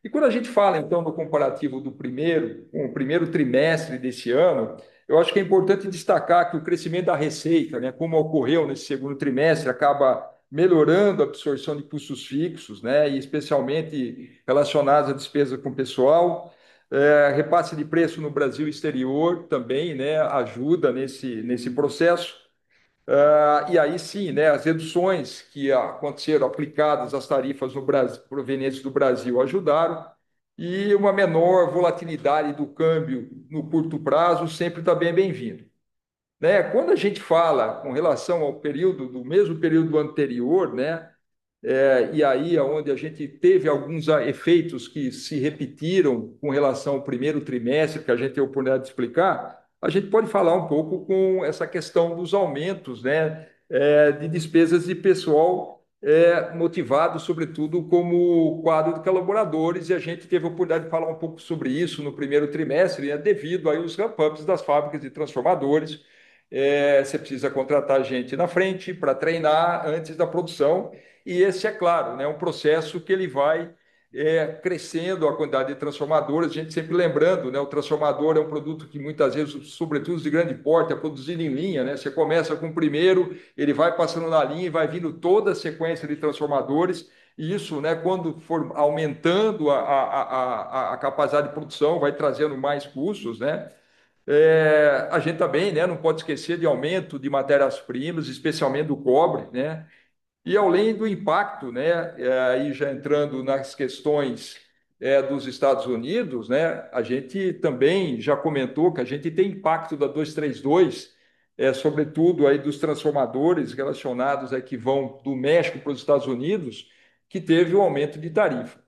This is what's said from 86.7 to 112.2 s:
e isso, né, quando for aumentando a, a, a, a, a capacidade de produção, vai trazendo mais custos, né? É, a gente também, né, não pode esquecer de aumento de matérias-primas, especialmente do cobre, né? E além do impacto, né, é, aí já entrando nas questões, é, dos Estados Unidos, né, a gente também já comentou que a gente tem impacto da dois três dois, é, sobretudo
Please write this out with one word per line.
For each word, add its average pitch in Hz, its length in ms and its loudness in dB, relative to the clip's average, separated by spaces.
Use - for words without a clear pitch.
e 160 160 -6
isso, 160 280 -6
né, 160 120 0
quando 165 460 -2
for 156 340 -4
aumentando 156 960 0
a, 139 100 4
a, 135 420 0
a, 127 400 -2
a, - 20 -4
a 131 40 -6
capacidade 147 520 0
de - 40 -12
produção, 156 460 -2
vai 143 160 0
trazendo 143 420 -2
mais 139 280 -2
custos, 147 560 -6
né? 143 280 -4
É, 151 840 6
a 170 80 2
gente 160 180 -2
também, 165 360 0
né, 160 120 2
não 175 120 -2
pode 160 240 -2
esquecer 160 360 -6
de 160 80 -2
aumento 151 540 -2
de 131 100 -6
matérias-primas, 139 960 0
especialmente 143 600 -2
do 143 100 -2
cobre, 127 540 2
né? 156 340 -6
E 170 120 0
além 208 380 4
do 220 120 -4
impacto, 175 680 -4
né, 160 440 -2
é, 127 220 0
aí 131 340 0
já 139 180 -4
entrando 139 520 -2
nas 135 320 -4
questões, 135 800 -4
é, 135 220 4
dos 135 240 -4
Estados 131 400 0
Unidos, 127 640 -4
né, 151 440 -2
a 120 80 -2
gente 139 520 -4
também 151 680 0
já 139 140 2
comentou 151 580 0
que 135 80 -4
a 123 40 0
gente 143 240 -6
tem 185 220 0
impacto 160 460 -4
da 139 100 0
dois 151 260 -4
três 143 280 -6
dois, 151 520 2
é, 131 160 2
sobretudo 151 720 2